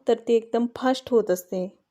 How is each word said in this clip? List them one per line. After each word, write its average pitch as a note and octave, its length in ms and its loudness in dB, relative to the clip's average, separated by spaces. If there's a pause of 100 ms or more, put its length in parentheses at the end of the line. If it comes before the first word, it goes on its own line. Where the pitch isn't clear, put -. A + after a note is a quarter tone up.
तर A#3+ 60 4
ती A3+ 200 -2
एकदम A3+ 320 0 (100)
फास्ट B3+ 340 -2
होत G#3+ 220 2
असते. F#3 460 -6 (140)